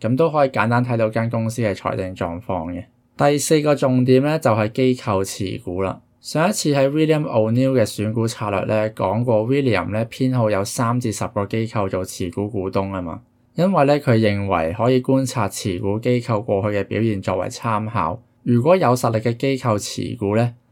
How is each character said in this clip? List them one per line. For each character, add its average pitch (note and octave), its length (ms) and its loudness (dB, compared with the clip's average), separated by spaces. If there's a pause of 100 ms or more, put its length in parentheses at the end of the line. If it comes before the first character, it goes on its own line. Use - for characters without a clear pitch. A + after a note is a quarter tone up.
噉 A#2+ 160 0
都 D#3+ 120 4
可 D3 160 2
以 C3+ 40 4
簡 A2+ 200 2
單 A#2+ 160 4
睇 A#2+ 120 -2
到 A2 120 2
間 A2+ 220 -2
公 A2+ 180 -2
司 A2+ 140 -4
嘅 G#2 100 0
財 - 220 -6
政 F#2 220 -6
狀 E2+ 240 -6
況 F2 320 -6
嘅。 F2 120 -10 (320)
第 C#3+ 220 2
四 D#3 220 2
個 D3 140 2
重 B2+ 300 2
點 B2+ 180 6
呢， D3+ 160 0
就 C3+ 120 2
係 A2 220 2
機 B2+ 240 2
構 G2 260 -2
持 G2 400 -6
股 F2+ 200 -4
啦。 F#2 180 -4 (200)
上 D#3+ 280 -2
一 A3 40 0
次 D3+ 220 0
喺 C#3 160 2
William D#3 320 2
O'Neill B2+ 480 2
嘅 B2+ 160 2
選 G#2+ 260 -4
股 A2+ 140 0
策 A2+ 240 -6
略 F#2+ 140 0
呢， G#2+ 260 0
講 G#2+ 320 -2
過 A2+ 240 2
William B2 440 0
呢， A2 160 -2
偏 C3 260 -2
好 A#2 180 2
有 G2 140 0
三 A#2+ 340 -2
至 A2+ 140 -2
十 - 160 -4
個 G2+ 180 -4
機 A2+ 220 -2
構 G2+ 200 -2
做 F#2 160 -4
持 F#2 260 -6
股 G2+ 180 -4
股 G2 200 -4
東 G2 220 -2
吖 F#2+ 100 -6
嘛， F#2 200 -8 (340)
因 F#3 180 2
為 D3+ 120 4
呢， D3 160 4
佢 A#2 180 4
認 G2+ 300 2
為 E2 240 0
可 A#2 180 0
以 B2+ 100 4
觀 C3 240 2
察 A2 240 -2
持 F#2 300 -4
股 G#2 220 -2
機 B2 200 0
構 A2 220 -2
過 G2 200 0
去 G#2 140 -2
嘅 G2 80 0
表 G2+ 160 -2
現 G#2+ 220 0
作 F#2+ 140 -2
為 F#2+ 100 -2
參 A2 420 -4
考。 F2+ 320 -2 (220)
如 A#2+ 180 2
果 E3 160 4
有 C3 200 4
實 A#2+ 160 0
力 A2+ 60 0
嘅 A#2 160 -2
機 C3+ 220 -2
構 A#2 220 0
持 - 380 -8
股 G2+ 200 -2
呢， A#2+ 180 0 (180)